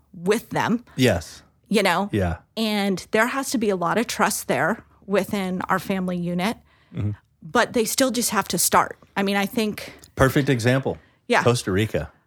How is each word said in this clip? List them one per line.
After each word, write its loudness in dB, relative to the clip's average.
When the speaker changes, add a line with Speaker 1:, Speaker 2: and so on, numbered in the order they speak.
Speaker 1:
with -2
them. 0
Speaker 2:
Yes. 2
Speaker 1:
You 2
know? 2
Speaker 2:
Yeah. 0
Speaker 1:
And -2
there 2
has -4
to 0
be 0
a 0
lot 0
of 0
trust -2
there 0
within -2
our 0
family -4
unit. -2
Speaker 2:
Mm-hmm. -2
Speaker 1:
But 0
they 2
still 0
just -2
have 0
to -2
start. 2
I 2
mean, 0
I 0
think -4
Speaker 2:
Perfect 2
example. 0
Speaker 1:
Yeah. 2
Speaker 2:
Costa 2
Rica. 0